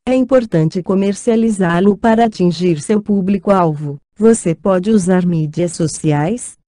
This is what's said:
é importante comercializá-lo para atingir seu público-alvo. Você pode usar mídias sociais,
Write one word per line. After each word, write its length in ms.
é 80
importante 720
comercializá-lo 1120
para 280
atingir 560
seu 200
público-alvo. 960
Você 360
pode 380
usar 340
mídias 500
sociais, 800